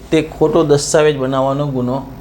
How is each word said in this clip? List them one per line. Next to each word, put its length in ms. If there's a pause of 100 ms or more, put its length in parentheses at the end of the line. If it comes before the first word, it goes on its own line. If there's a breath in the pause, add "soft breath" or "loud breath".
(100)
તે 120 (160)
ખોટો 260
દસ્તાવેજ 540
બનાવવાનો 480
ગુનો 400 (140)